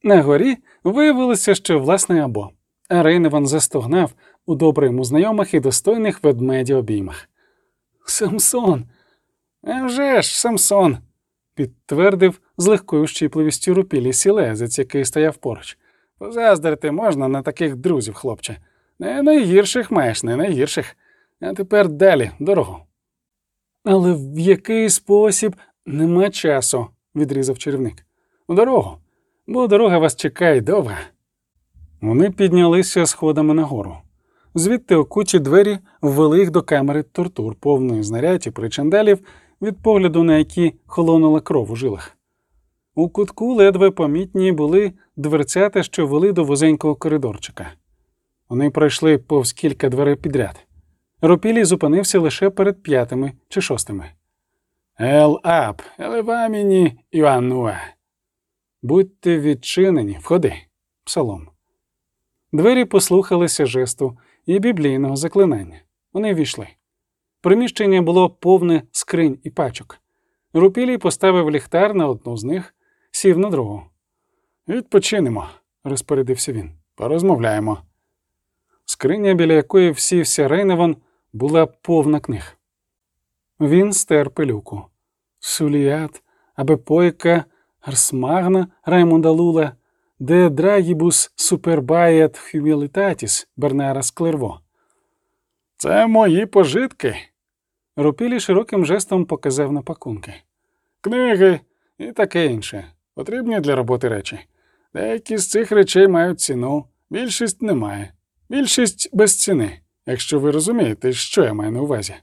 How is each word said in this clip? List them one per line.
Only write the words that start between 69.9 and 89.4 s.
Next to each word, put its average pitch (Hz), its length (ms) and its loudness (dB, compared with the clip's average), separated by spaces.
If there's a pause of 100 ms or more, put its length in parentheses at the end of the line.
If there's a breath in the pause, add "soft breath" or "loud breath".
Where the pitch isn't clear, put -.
Рупілій 233 440 2
поставив 180 540 0
ліхтар 175 440 0
на 165 120 0
одну 120 300 -6
з 104 60 -10
них, 175 320 -8 (360)
сів 185 260 2
на 196 120 0
другу. 110 340 -6 (840)
«Відпочинемо», 175 800 -2 (340)
розпорядився 135 720 -4
він. 92 180 -10 (240)
«Порозмовляємо». 113 840 -2 (1040)
Скриня, 196 480 -2
біля 165 200 2
якої 175 380 4
всівся 156 560 -2
Рейневан, 175 500 0 (360)
була 147 320 2
повна 151 540 0
книг. - 380 -10 (1040)
Він 180 340 2
стер 147 360 0
пилюку. 110 560 -6 (540)
Суліят, 147 840 -2 (320)
Абепойка, 170 920 0 (360)
Арсмагна 175 840 -2 (180 soft breath)
Раймонда 165 440 4
Лула, 160 420 2 (480)